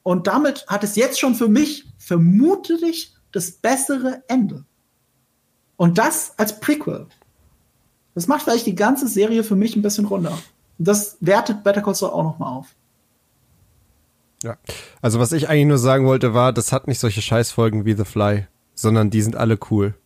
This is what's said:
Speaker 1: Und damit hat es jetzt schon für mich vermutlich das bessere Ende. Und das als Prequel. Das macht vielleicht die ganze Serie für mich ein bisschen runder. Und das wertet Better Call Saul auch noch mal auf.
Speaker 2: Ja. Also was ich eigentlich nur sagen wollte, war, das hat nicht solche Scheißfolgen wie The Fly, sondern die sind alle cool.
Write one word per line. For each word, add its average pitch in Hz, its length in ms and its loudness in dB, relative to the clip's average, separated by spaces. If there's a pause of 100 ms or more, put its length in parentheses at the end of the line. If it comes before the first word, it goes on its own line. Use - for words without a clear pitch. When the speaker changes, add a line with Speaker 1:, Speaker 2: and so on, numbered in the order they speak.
Speaker 1:
Und 180 240 -2
damit 269 420 0
hat 202 160 -4
es 208 120 -6
jetzt 262 240 0
schon 262 160 2
für 233 120 0
mich 269 380 2 (140)
vermutlich 330 1120 2 (180)
das 175 200 -6
bessere 262 760 -2
Ende. 170 360 -2 (1120)
Und 170 220 2
das - 380 -2
als 208 220 -4
Prequel. - 460 -4 (1080)
Das 175 120 -4
macht 294 160 0
vielleicht 233 220 0
die 190 100 -2
ganze 247 320 0
Serie 214 360 2
für 214 120 0
mich 214 200 0
ein 208 80 2
bisschen 208 220 0
runder. 175 320 -4 (420)
Und 165 80 0
das 208 320 -2
wertet 208 440 0
Better 202 180 2
Call 202 140 -2
Saul - 160 -4
auch 165 120 -2
noch 160 160 -6
mal 139 100 -8
auf. 131 180 -12 (1800)
Speaker 2:
Ja. 113 140 -10 (440)
Also 117 180 0
was 120 120 2
ich 160 160 -2
eigentlich 147 200 4
nur 147 100 4
sagen 131 280 4
wollte, 131 280 2
war, 123 200 4
das - 200 -2
hat - 140 -2
nicht 135 120 -4
solche 107 220 -2
Scheißfolgen 113 640 0
wie 107 80 2
The 107 100 -2
Fly, 104 440 -2 (280)
sondern 110 340 2
die 107 120 0
sind 110 140 -2
alle 110 220 0 (140)
cool. 104 220 0 (120)